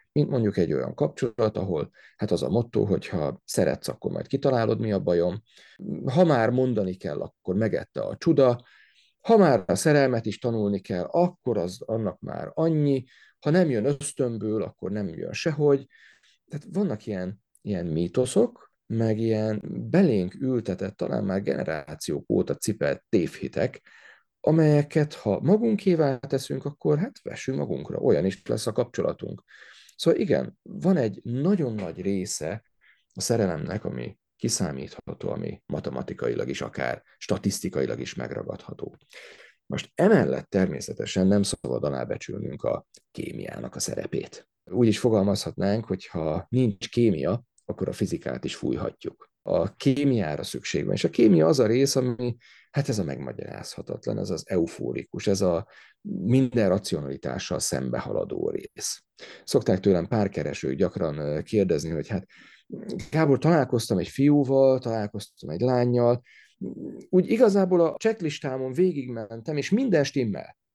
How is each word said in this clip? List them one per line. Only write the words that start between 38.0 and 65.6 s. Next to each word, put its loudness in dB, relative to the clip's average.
megragadható. -10
Most -6
emellett 4
természetesen 0
nem 4
szabad -4
alábecsülnünk -6
a -2
kémiának -10
a -10
szerepét. -6
Úgy 4
is 4
fogalmazhatnánk, 2
hogy -6
ha -4
nincs 0
kémia, 2
akkor -4
a -4
fizikát -4
is -6
fújhatjuk. -6
A 0
kémiára 0
szükség -4
van, -2
és -2
a 2
kémia 6
az 4
a 6
rész, 2
ami, -2
hát -2
ez -2
a 0
megmagyarázhatatlan, -8
ez -4
az -6
eufórikus, -4
ez 2
a 0
minden 2
racionalitással -4
szembehaladó -4
rész. -8
Szokták 2
tőlem 4
párkeresők -2
gyakran, -2
ö, -4
kérdezni, 2
hogy -4
hát, -4
Gábor, 4
találkoztam 2
egy -2
fiúval, 4
találkoztam -6
egy -4